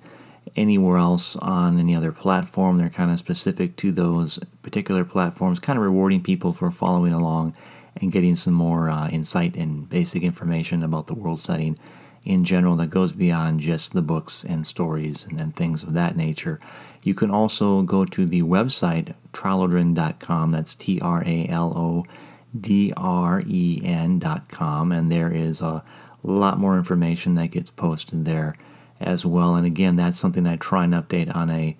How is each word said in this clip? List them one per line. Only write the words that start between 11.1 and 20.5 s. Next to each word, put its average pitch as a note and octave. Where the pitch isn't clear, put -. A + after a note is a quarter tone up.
world E2+
setting D#2+
in F#2
general F2+
that E2
goes F2+
beyond E2
just D#2
the F#2
books D#2
and D#2+
stories D#2
and, D#2
and D#2
things E2
of -
that E2+
nature. D#2+
You G2
can G#2
also G#2
go F#2+
to F#2
the F2
website, F2
tralodren F2
dot D#2+
com. E2